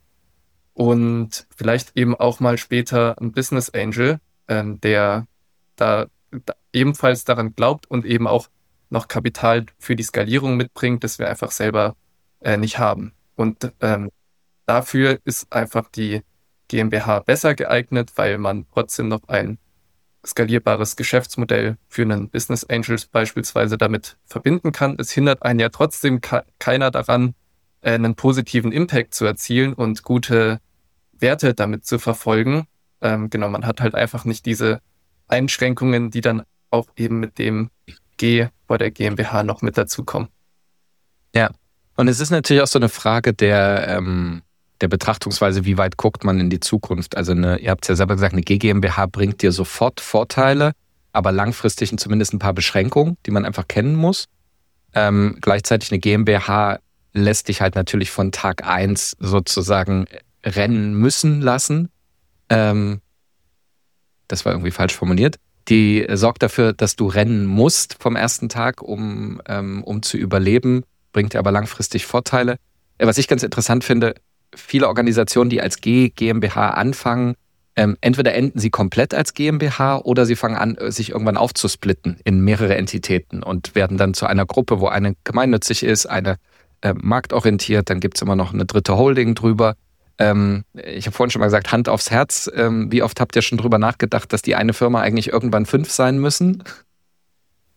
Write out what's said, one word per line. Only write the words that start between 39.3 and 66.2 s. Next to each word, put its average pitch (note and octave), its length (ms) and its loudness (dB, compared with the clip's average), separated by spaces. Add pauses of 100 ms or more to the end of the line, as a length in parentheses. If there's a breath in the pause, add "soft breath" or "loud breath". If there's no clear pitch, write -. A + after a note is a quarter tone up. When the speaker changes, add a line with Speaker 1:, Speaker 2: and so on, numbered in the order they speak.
Speaker 1:
noch G#2 200 -4
mit A2 160 -2
dazukommen. - 500 -4 (1080)
Speaker 2:
Ja. A2+ 160 2 (480)
Und B2 80 4
es B2 140 2
ist D3+ 100 -4
natürlich C#3+ 320 4
auch C3+ 60 2
so C#3+ 100 2
eine A#2+ 100 4
Frage A2+ 460 0
der, G2+ 540 2
ähm, F2+ 540 -2 (380)
der F#2+ 60 2
Betrachtungsweise, G2 800 0
wie F#2+ 140 2
weit F#2+ 180 0
guckt - 260 -2
man F#2+ 160 2
in F2+ 100 2
die F2+ 120 -2
Zukunft. - 560 -4
Also F2+ 160 -2
eine, F2+ 260 2
ihr F#2 140 -2
habt's - 160 -2
ja F#2 80 2
selber G2 180 2
gesagt, F#2+ 200 2
eine F2+ 80 0
G G2+ 160 0
G G#2+ 120 2
M G2+ 100 2
B F#2 100 2
H G2 160 0
bringt G2+ 360 -2
dir G2 80 4
sofort F#2 500 -2
Vorteile, C3+ 680 2 (400)
aber G2 220 0
langfristig G#2 640 -2
zumindest G#2+ 340 0
ein G#2 60 -4
paar G2 140 -2
Beschränkungen, D3 640 0 (100)
die G#2 60 -2
man G2+ 120 0
einfach G2+ 220 -6
kennen C3+ 300 0
muss. E3 300 0 (680)
Ähm, G2+ 460 2
gleichzeitig G#2+ 500 0
eine G2+ 80 0
G G#2 140 2
M G#2+ 120 4
B G2+ 140 4
H G2+ 400 0 (360)
lässt G#2 340 2
dich G#2 140 -4
halt F#2+ 120 0
natürlich F#2+ 380 -2
von F#2+ 180 -2
Tag - 340 -4
eins F#2 540 -2
sozusagen F#2+ 840 0 (400)
rennen G#2 500 0
müssen C3+ 460 2
lassen. C#3+ 480 0 (600)
Ähm, G#2 520 2 (1300)
das - 160 -6
war G2+ 80 0
irgendwie F2+ 180 -4
falsch F2+ 240 -2
formuliert. F#2+ 400 2 (340)
Die G#2+ 440 4
sorgt A2+ 320 2